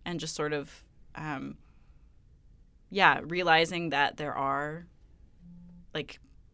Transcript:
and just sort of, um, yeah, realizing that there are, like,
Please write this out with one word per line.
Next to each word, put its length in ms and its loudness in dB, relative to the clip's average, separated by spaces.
and 140 -4
just 160 -6
sort 180 -2
of, 300 -6
um, 440 -6
yeah, 340 6
realizing 680 2
that 280 2
there 160 -4
are, 540 -2
like, 260 -8